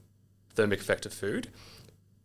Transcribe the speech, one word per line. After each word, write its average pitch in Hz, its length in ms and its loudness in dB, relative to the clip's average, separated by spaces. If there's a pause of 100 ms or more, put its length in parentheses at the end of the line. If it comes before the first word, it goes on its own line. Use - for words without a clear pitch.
(560)
thermic 104 240 4
effect - 260 0
of 104 80 -8
food. - 360 -4 (760)